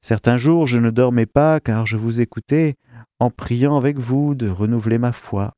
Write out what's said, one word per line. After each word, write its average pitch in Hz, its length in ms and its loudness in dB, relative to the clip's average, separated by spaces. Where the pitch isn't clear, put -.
Certains 120 360 0
jours, 156 280 2
je 120 120 0
ne 117 140 2
dormais 123 340 2
pas 156 340 2
car 113 260 -2
je 110 120 -4
vous 113 240 -2
écoutais 143 540 -2
en 123 100 0
priant 135 480 0
avec 143 200 0
vous 135 360 -2
de 123 140 -4
renouveler 110 500 -2
ma 120 140 0
foi. 101 460 -6